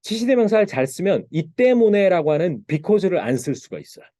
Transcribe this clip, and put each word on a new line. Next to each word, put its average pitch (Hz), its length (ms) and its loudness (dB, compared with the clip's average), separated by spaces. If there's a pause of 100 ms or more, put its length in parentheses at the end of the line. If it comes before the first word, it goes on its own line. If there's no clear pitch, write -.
지시대명사를 226 640 2
잘 135 200 -2
쓰면 180 440 -2
이 165 240 -4
때문에라고 202 760 2
하는 151 360 -2
because를 180 520 0
안 117 160 -2
쓸 131 200 -6
수가 - 240 -16
있어요. - 260 -20 (140)